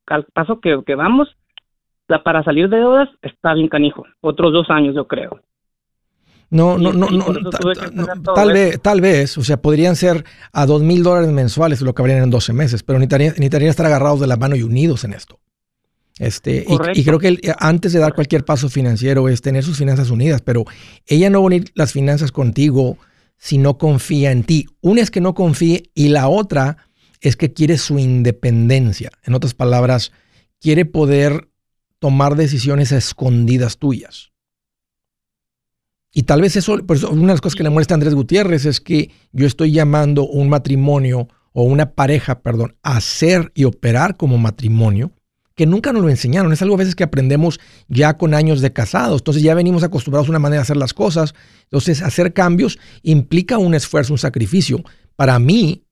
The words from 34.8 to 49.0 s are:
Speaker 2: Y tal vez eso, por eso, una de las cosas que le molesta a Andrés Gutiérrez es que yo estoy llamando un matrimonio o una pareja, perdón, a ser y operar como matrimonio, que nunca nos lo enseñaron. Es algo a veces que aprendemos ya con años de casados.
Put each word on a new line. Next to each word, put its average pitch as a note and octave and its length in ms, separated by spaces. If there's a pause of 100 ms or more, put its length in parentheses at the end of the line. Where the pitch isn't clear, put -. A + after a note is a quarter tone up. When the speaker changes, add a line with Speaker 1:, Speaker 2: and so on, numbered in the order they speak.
Speaker 2:
Y C3 60
tal D3+ 160
vez F#3 160
eso, G#3 220 (100)
por E3 80
eso, D#3 140
una D#3 140
de F#3+ 100
las D3 80
cosas D#3 160
que D#3+ 60
le D#3 60
molesta D#3 240
a - 20
Andrés D3 200
Gutiérrez D#3+ 500
es C#3+ 140
que D3+ 320 (220)
yo C3+ 120
estoy D#3 280
llamando D3 520
un C#3+ 220
matrimonio C3+ 800 (240)
o B2 120
una C#3+ 280
pareja, C#3 500
perdón, A#2 420
a A#2+ 180
ser E3 520
y C#3 120
operar B2 500
como B2+ 220
matrimonio, A2+ 720 (440)
que D#3+ 100
nunca G#3+ 260
nos G#3+ 120
lo D#3+ 60
enseñaron. D#3 440
Es D3+ 80
algo G3 140
a F#3 40
veces F#3 160
que F#3+ 80
aprendemos D3 560 (300)
ya D3 280
con D#3+ 160
años D3+ 280
de C3 100
casados. F#3 500